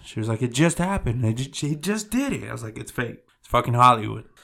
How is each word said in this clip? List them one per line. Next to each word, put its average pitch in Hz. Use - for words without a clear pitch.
She -
was 110
like, 113
"It 120
just 156
happened. 170
It -
ju-, -
he 151
just 208
did 262
it." 110
I 117
was 117
like, 110
"It's -
fake. 117
It's -
fucking 120
Hollywood." 110